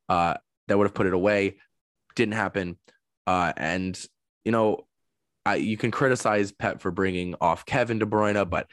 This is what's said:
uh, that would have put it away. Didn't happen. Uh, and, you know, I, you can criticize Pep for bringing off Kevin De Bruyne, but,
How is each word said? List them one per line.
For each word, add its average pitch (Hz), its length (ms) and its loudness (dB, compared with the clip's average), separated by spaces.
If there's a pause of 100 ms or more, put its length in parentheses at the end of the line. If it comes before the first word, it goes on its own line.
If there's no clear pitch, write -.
(100)
uh, 85 260 2 (320)
that 101 100 4
would 101 80 6
have 98 80 -2
put 101 140 0
it 90 60 0
away. 98 440 2 (580)
Didn't 107 200 0
happen. 95 420 -4 (480)
Uh, 90 320 2
and, 92 420 -4 (460)
you 110 60 0
know, 110 340 2 (580)
I, 98 120 0
you 104 200 -2
can 117 140 -2
criticize 107 640 0
Pep - 300 -6
for 92 100 -2
bringing 90 500 -2
off 82 240 0
Kevin 120 320 0
De 107 80 0
Bruyne, 104 420 2
but, 82 260 -4